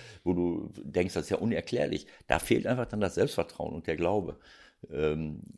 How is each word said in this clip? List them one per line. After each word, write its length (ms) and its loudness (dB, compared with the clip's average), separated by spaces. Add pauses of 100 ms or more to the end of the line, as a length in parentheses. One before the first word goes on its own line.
(220)
wo 120 2
du 420 0
denkst, 380 -2
das 100 0
ist 60 -8
ja 80 2
unerklärlich, 680 0 (200)
da 120 4
fehlt 280 4
einfach 180 0
dann 160 -4
das 140 0
Selbstvertrauen 580 0
und 140 -8
der 100 0
Glaube, 400 0 (560)
ähm, 480 0 (180)